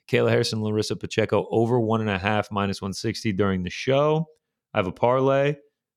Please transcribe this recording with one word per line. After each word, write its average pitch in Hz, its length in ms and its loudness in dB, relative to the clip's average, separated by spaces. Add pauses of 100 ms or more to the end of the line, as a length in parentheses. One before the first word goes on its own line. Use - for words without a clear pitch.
Kayla 120 200 4
Harrison, 117 340 0
Larissa 107 320 -2
Pacheco, - 560 0
over 117 280 2
one 110 220 0
and 107 80 -2
a 98 80 0
half, 104 340 -2
minus 101 300 -2
one 98 120 -6
sixty 110 400 -4
during 95 280 0
the 87 80 -6
show. 151 580 0 (460)
I 110 60 -2
have 95 80 0
a 90 40 -6
parlay. 135 640 2 (420)